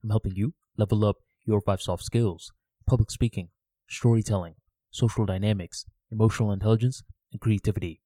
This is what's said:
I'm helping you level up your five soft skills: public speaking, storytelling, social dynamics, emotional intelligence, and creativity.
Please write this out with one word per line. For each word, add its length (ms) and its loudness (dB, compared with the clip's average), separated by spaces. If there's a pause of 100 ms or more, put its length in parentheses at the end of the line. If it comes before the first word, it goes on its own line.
I'm 60 -6
helping 260 -2
you 180 -2 (220)
level 300 2
up 140 0 (260)
your 160 2
five 200 -2
soft 220 -6
skills: 480 -2 (340)
public 240 2
speaking, 380 -2 (400)
storytelling, 680 0 (360)
social 340 0
dynamics, 600 -2 (260)
emotional 400 2
intelligence, 520 0 (280)
and 80 -12
creativity. 680 -2